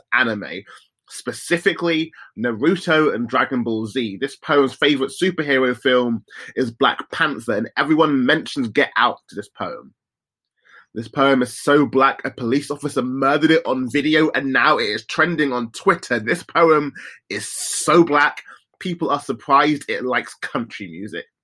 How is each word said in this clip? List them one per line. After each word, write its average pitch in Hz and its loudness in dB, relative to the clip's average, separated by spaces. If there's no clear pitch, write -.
anime, 104 -2
specifically 170 -2
Naruto 147 2
and 113 -4
Dragon 123 0
Ball 110 -2
Z. 104 -4
This 135 -6
poem's 139 2
favourite 143 0
superhero 143 0
film 120 0
is 127 -2
Black - -2
Panther, 139 -2
and 110 -2
everyone 151 2
mentions 139 0
Get 131 0
Out 117 0
to - -14
this 101 -10
poem. 67 -10
This 113 -10
poem 139 4
is 120 -4
so 143 4
black, 131 2
a 131 -6
police 127 -2
officer 143 -4
murdered 135 2
it 160 2
on 131 -2
video, 156 2
and 135 -2
now 131 4
it 107 -2
is 104 -6
trending 151 0
on 120 -4
Twitter. 170 0
This 120 -2
poem 156 2
is - -8
so - 2
black, 147 2
people 170 -6
are 143 0
surprised 143 0
it 110 -4
likes 123 -4
country 113 -8
music. 85 -12